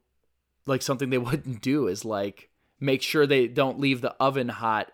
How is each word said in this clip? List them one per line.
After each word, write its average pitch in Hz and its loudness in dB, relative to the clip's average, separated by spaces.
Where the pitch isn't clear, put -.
like 135 -2
something 131 -2
they 127 2
<laughs> - -
wouldn't 127 -4
do 131 2
is, 98 -4
like, 104 -6
make 139 0
sure 147 2
they 135 4
don't 131 0
leave 135 2
the 120 -4
oven 135 2
hot 110 -2